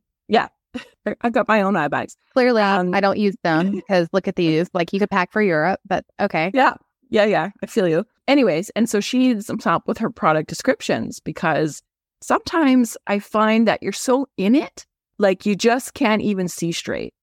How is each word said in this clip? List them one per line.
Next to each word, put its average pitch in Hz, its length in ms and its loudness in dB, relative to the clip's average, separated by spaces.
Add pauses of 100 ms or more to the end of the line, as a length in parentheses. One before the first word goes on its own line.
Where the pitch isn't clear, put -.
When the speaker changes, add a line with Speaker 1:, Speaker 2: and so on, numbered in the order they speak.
(300)
Speaker 1:
Yeah. 208 180 2 (260)
<laughs> - 480 -10
I've 240 120 -2
got 226 160 0
my 214 140 4
own 196 120 0
eye 151 140 0
bags. 131 260 -6 (160)
Speaker 2:
Clearly, 247 300 2
Speaker 1:
Um, 185 340 0
Speaker 2:
I 202 60 0
don't 196 160 2
use 202 260 0
them 180 380 0
Speaker 1:
<laughs> - 80 -10
Speaker 2:
'cause 180 240 2
look 196 160 0
at 185 80 -6
these. 165 360 0
Like, 170 200 -2
you 196 80 0
could 208 80 0
pack 185 240 -2
for 214 80 0
Europe, 175 440 0
but - 200 -4 (160)
okay. 185 320 -2
Speaker 1:
Yeah. 269 220 2 (340)
Yeah, 214 160 2
yeah. 180 240 0 (120)
I - 40 -10
feel 190 240 0
you. 165 160 0 (240)
Anyways, 208 400 2
and 226 200 -2
so 202 120 0
she - 160 -4
needs 247 300 2
some 220 120 -6
help 170 260 0
with - 120 -4
her 226 120 -2
product 156 380 0
descriptions - 720 -4
because 156 640 -4 (400)
sometimes 269 760 2 (100)
I 202 140 -2
find 220 480 2
that - 160 0
you're 196 80 -4
so - 460 -2
in 202 180 2
it, 440 300 -4 (320)
like, 196 280 2
you 208 120 2
just 233 360 0
can't 220 280 0
even 190 260 -2
see 170 240 -6
straight. 71 520 -8